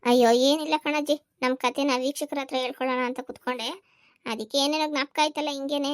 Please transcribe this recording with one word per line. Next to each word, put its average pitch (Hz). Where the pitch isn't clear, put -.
ಅಯ್ಯೋ, 240
ಏನಿಲ್ಲ 294
ಕಣಜ್ಜಿ, 302
ನಮ್ 254
ಕಥೆನ 269
ವೀಕ್ಷಕರ 285
ಹತ್ರ 269
ಹೇಳ್ಕೊಳ್ಳೋಣ 254
ಅಂತ 254
ಕುತ್ಕೊಂಡೆ. 247
ಅದಕ್ಕೆ 226
ಏನೇನೋ 302
ಜ್ಞಾಪಕ 285
ಆಯ್ತಲ್ಲ 302
ಹಿಂಗೇನೆ, 277